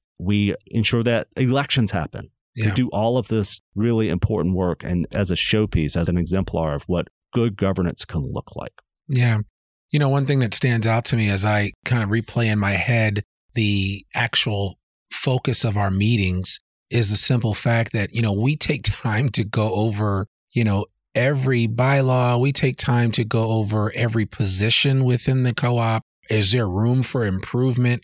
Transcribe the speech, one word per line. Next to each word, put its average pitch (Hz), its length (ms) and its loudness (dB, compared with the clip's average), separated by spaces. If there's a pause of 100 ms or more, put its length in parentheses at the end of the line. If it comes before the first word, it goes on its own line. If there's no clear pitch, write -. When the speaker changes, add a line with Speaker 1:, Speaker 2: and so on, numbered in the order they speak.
(200)
Speaker 1:
We 101 340 0 (140)
ensure 117 360 0
that 117 240 0 (100)
elections 131 540 0
happen. - 380 -6 (260)
Speaker 2:
Yeah. 110 120 0
Speaker 1:
We 104 60 2
do 123 160 0
all 113 280 0
of 123 120 -4
this 110 320 -2 (120)
really 110 360 0
important 90 460 0
work 90 280 -2
and 87 280 -2
as 98 200 0
a 87 40 0
showpiece, 85 600 0
as 85 140 0
an 87 80 0
exemplar 85 580 -2
of 71 80 -8
what 87 240 -2 (260)
good 117 240 0
governance 95 480 -2
can - 160 -6
look 69 340 -8
like. - 260 -14 (260)
Speaker 2:
Yeah. 123 320 2 (520)
You 147 80 2
know, 143 100 2
one 139 160 2
thing 139 140 2
that 117 140 0
stands 120 320 0
out 113 200 0
to - 100 -2
me 107 140 2
as 98 160 0
I 104 260 0 (140)
kind 120 180 0
of 101 60 -4
replay 113 380 -2
in 104 120 0
my 101 120 0
head 104 520 0 (300)
the 101 600 0
actual 101 640 -2 (340)
focus 127 520 -2
of 107 140 0
our 101 140 0
meetings 95 680 0 (320)
is 113 180 0
the 104 60 2
simple 110 380 2
fact 117 400 0
that, 101 200 -2
you 117 80 -2
know, 107 120 2
we 117 220 0
take 151 280 -2
<laughs> - 180 -2
time 113 280 0
to 113 140 -2
go 107 300 -2
over, 101 520 0 (260)
you 120 120 0
know, 98 220 2 (300)
every 131 520 2
bylaw. 127 720 2
We 135 120 2
take 135 260 0
time 120 360 2
to 120 100 2
go 113 280 0
over 107 440 0
every 113 300 0
position 110 800 0
within 127 400 2
the 123 100 0
co-op. 117 500 0 (260)
Is 101 220 2
there 117 180 2
room 117 320 2
for 120 240 -2
improvement 120 800 0